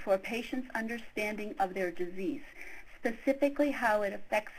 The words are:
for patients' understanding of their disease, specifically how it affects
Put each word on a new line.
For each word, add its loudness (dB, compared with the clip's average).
for 4
patients' -4
understanding -2
of 2
their 0
disease, -2
specifically 2
how 4
it 0
affects 0